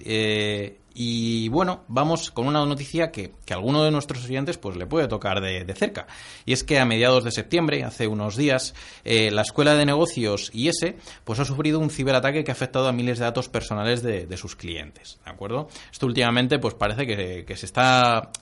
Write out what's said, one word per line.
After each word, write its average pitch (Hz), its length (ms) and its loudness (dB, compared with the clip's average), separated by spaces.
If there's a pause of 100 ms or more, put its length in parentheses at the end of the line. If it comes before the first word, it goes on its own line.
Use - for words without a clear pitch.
eh... 107 760 0 (200)
y 117 480 0
bueno, 180 380 0
vamos 151 460 0
con 120 160 -2
una 147 180 2
noticia 147 460 -2
que, 98 220 -10 (100)
que - 80 -8
a 92 40 -4
alguno 135 280 2
de 156 80 4
nuestros 135 320 -2
oyentes, 139 340 -4
pues, 95 180 -8
le 87 80 -6
puede 147 220 0
tocar 101 340 -2
de, 92 240 -4
de 95 100 -6
cerca. - 340 -4 (360)
Y 123 80 0
es 131 120 0
que 143 160 4
a 131 40 6
mediados 123 380 4
de 117 80 -4
septiembre, 147 540 0
hace 117 240 -4
unos 107 280 -4
días, 131 380 0 (300)
eh, 110 260 4
la 104 120 2
Escuela 147 320 4
de 147 120 6
Negocios 135 680 0
ies, 139 220 0 (480)
pues, 110 160 -4
ha 139 60 2
sufrido 151 340 0
un 156 120 2
ciberataque 135 520 2
que 139 80 -4
ha 123 40 0
afectado 131 340 0
a 127 40 2
miles 120 280 -2
de 117 60 0
datos 120 220 -2
personales 113 540 -2
de, 104 240 -4
de 90 100 -8
sus - 200 -12
clientes, 78 680 -14
¿de - 60 -16
acuerdo? 113 380 -6 (240)
Esto - 140 -2
últimamente, 123 520 2
pues, 117 160 0
parece 110 320 -2
que, 92 400 -6
que 95 100 -10
se - 100 -10
está, 123 640 4 (120)